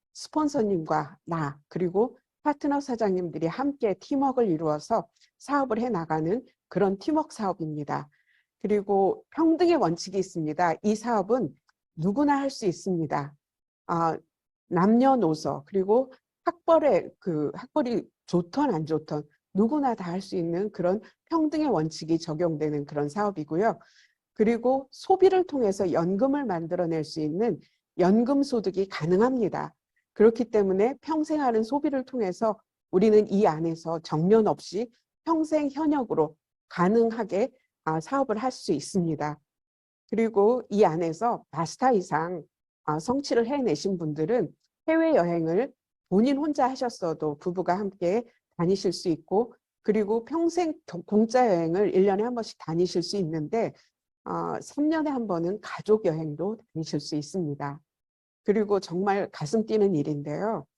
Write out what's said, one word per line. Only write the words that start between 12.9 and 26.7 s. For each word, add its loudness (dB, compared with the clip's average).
아, 0
남녀노소, 2
그리고 0
학벌의 2
그, -2
학벌이 -2
좋던 0
안 -2
좋던 -4
누구나 0
다 -8
할 -4
수 -10
있는 -2
그런 0
평등의 0
원칙이 -2
적용되는 -2
그런 -4
사업이고요. -2
그리고 0
소비를 4
통해서 0
연금을 0
만들어낼 -2